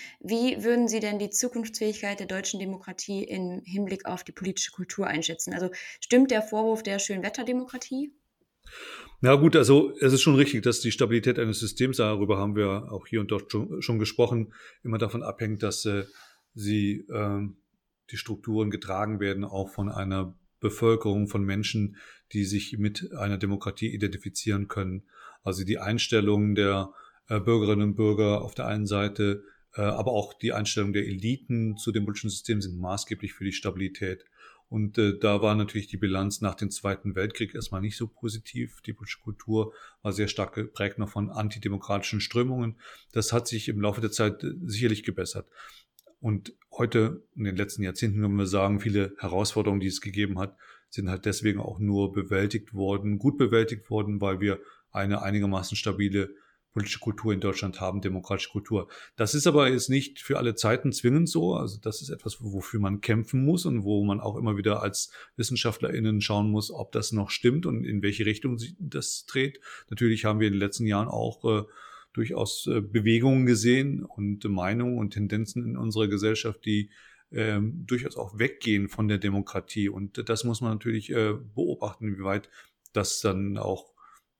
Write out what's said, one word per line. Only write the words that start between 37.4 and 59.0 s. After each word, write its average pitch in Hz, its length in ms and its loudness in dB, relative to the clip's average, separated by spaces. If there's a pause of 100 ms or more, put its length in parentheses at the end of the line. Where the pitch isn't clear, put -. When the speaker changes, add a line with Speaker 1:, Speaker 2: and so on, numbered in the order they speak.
Speaker 2:
erstmal 95 280 -6
nicht 104 140 -4
so 117 100 -6
positiv. 117 760 -8
Die 107 140 -10
politische - 260 -14
Kultur 110 540 -2 (260)
war 104 120 -4
sehr 98 160 0
stark - 260 -4
geprägt - 440 -4
noch 107 120 -4
von 104 180 -2
antidemokratischen 101 920 -4
Strömungen. 120 580 -2 (340)
Das 113 220 0
hat 120 140 0
sich 110 200 -4
im 104 120 -2
Laufe 104 200 0
der 110 120 -2
Zeit, 107 320 0
äh, - 80 -4 (120)
sicherlich 110 380 0
gebessert. 95 440 -6 (760)
Und 107 320 -2 (160)
heute, 117 540 0 (100)
in - 80 -8
den 95 140 -2
letzten 101 260 -4
Jahrzehnten, 101 400 -2
können 101 140 2
wir 98 100 2
sagen, 98 320 2
viele 101 400 0
Herausforderungen, 101 600 0
die 95 80 0
es 92 120 -4
gegeben 101 380 -2
hat, 98 180 -6 (320)
sind 98 220 -4
halt 95 140 -6
deswegen 104 340 0
auch 101 220 -6
nur 101 320 2
bewältigt 101 600 -2
worden, 101 440 0
gut 139 200 2
bewältigt 113 520 2
worden, 104 300 -2
weil 95 180 0
wir 98 220 0 (320)
eine 101 300 -2
einigermaßen 98 540 0
stabile 98 560 0 (400)
politische - 280 -4
Kultur 110 320 -2
in 92 80 0
Deutschland 95 400 -2
haben, 95 200 -2
demokratische 95 500 -4
Kultur. 98 380 -2 (280)